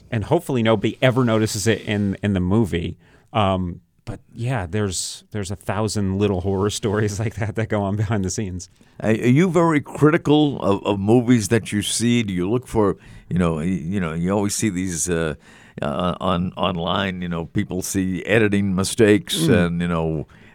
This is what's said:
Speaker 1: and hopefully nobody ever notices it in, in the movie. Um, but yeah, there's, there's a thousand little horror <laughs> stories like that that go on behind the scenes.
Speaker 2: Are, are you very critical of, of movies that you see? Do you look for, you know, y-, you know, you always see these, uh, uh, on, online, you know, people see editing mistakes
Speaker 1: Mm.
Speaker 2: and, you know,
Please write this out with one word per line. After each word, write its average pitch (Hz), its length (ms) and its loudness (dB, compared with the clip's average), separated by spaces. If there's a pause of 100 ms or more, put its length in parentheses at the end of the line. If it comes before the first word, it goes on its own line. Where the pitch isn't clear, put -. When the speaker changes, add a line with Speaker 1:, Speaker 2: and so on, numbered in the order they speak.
(120)
Speaker 1:
and 110 140 -2
hopefully 147 360 0
nobody 110 400 2
ever 131 240 4
notices 110 400 0
it 110 160 2
in, 101 400 -2
in 101 120 0
the 95 60 2
movie. 90 580 0 (360)
Um, 95 480 0 (240)
but - 140 -10 (140)
yeah, 120 340 -4
there's, 98 640 -4
there's 101 200 -6
a 101 40 -8
thousand 101 640 -2
little 101 220 2
horror 98 280 0
<laughs> - 120 -6
stories 104 380 -2
like 113 160 -4
that 107 200 -6
that 107 140 -4
go 104 140 0
on 98 120 -2
behind 104 300 -2
the 90 40 -2
scenes. 92 400 -8 (300)
Speaker 2:
Are, 104 100 -2
are 110 40 4
you 139 360 4
very 165 320 2
critical 151 800 2
of, 98 240 2
of 101 140 0
movies 113 500 4
that 113 220 0
you 104 100 -2
see? 120 420 0
Do 101 100 -6
you 90 160 -2
look 123 180 -2
for, 101 300 2 (320)
you 82 100 -4
know, 85 160 2
y-, 76 80 -4
you 90 360 -4
know, 80 140 -2
you 85 180 -2
always 104 240 0
see 110 140 0
these, 90 400 -4
uh, 82 240 -2 (480)
uh, 80 380 -2
on, 90 380 -2
online, 92 640 -2
you 87 80 -8
know, 82 160 -6
people 92 360 -4
see 92 440 -4
editing 101 500 2
mistakes 104 600 4
Speaker 1:
Mm. 131 280 4
Speaker 2:
and, 85 160 -2
you 87 60 -2
know, 82 400 -2 (260)